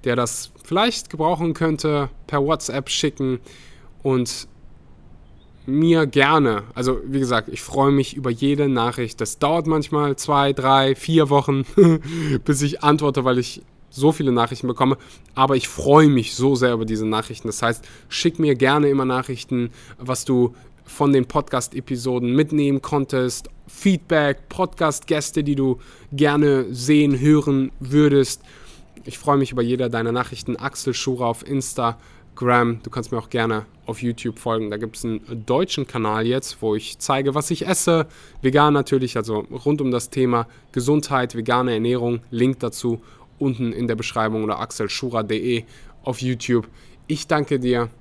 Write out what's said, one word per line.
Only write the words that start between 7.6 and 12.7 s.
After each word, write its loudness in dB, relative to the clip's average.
freue 2
mich 0
über -4
jede 0
Nachricht. -2
Das -6
dauert 0
manchmal 0
zwei, 2
drei, 2
vier 2
Wochen, 2
<laughs> 4
bis 0
ich -2